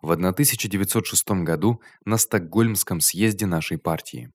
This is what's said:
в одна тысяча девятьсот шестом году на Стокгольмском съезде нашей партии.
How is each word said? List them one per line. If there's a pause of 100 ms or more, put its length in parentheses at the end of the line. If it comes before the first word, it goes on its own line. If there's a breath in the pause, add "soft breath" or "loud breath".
в
одна
тысяча
девятьсот
шестом
году (260 loud breath)
на
Стокгольмском
съезде
нашей
партии.